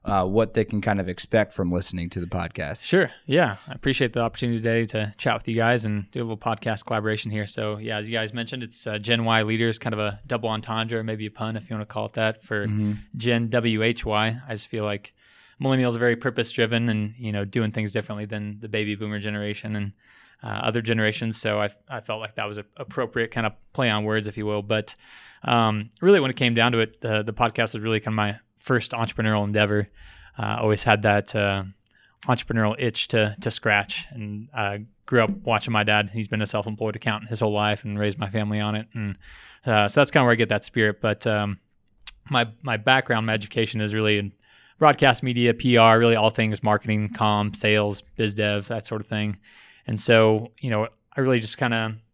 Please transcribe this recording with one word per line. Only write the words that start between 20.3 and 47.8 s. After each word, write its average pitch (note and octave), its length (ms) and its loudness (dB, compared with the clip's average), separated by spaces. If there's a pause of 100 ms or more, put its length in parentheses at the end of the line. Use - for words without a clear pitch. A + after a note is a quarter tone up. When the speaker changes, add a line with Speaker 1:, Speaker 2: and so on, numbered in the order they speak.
Speaker 2:
uh, A#2+ 60 -12
other A2 340 -2
generations. A2 580 0
So G#2 200 0
I, G#2 100 0 (200)
I B2+ 100 -10
felt G#2+ 220 -6
like G#2+ 140 -12
that G#2+ 120 -4
was G#2 100 -8
an G2+ 60 -12 (140)
appropriate A#2 540 -4
kind A#2 140 -2
of G#2 60 0 (220)
play B2+ 160 0
on G#2+ 160 0
words, G#2+ 200 0
if G#2 120 -8
you G#2+ 80 -4
will. G#2 180 -2
But, G#2+ 320 -2 (480)
um, A2 460 2 (100)
really, F#3 220 6
when C3 100 0
it - 60 -8
came A#2+ 180 2
down A#2 160 4
to A2+ 80 2
it, A2 220 -2
the, G#2+ 220 0
the G#2+ 100 -6
podcast A2+ 400 0
was A2+ 60 -8
really A2 200 0
kind A2 140 -4
of - 20 -2
my G#2 240 0 (180)
first - 360 0
entrepreneurial A2 500 0
endeavor. G#2 460 2 (480)
Uh, A2 240 -4
always G#2+ 240 2
had G#2+ 160 4
that, G#2 340 2
uh, G2 280 0 (640)
entrepreneurial A2+ 540 0
itch A#2+ 300 -2
to, G#2+ 320 2
to A2+ 100 -4
scratch, - 600 -2
and, G#2+ 420 -10
uh, G#2 240 -2 (280)
grew A#2+ 180 4
up G#2+ 60 2 (140)
watching A#2 300 0
my G#2+ 100 4
dad. G#2 280 2
He's G#2+ 180 -6
been G#2+ 120 -2
a G#2 60 -2
self-employed G#2+ 480 -4
accountant A2 340 -4
his A2+ 120 -6
whole A2 120 2
life G#2 300 0
and G#2 160 -6
raised G#2 200 0
my G2+ 100 -4
family G#2 320 -2
on G#2+ 140 -2
it. A2 180 -8
And, G#2 240 -6 (480)
uh, G#2 240 6
so D3+ 100 4
that's C#3 120 4
kinda C#3 120 6
where B2 80 6
I A2+ 40 8
get A2 140 2
that G#2+ 140 0
spirit. G#2+ 380 0
But, G#2+ 260 -2
um, G#2 320 0 (720)
my, A#2+ 180 2 (140)
my A#2+ 160 -2
background, A#2+ 480 2
my A2 80 0
education G#2+ 480 -2
is G#2 120 -2
really G#2+ 260 2
in G2+ 120 -4 (460)
broadcast C#3+ 460 6
media, A#2+ 300 2
P A#2+ 240 2
R, A2+ 220 10
really A#2 160 6
all A2 140 4
things G#2+ 340 0
marketing, G#2+ 460 0
comm, G#2 460 0
sales, G#2 460 2 (140)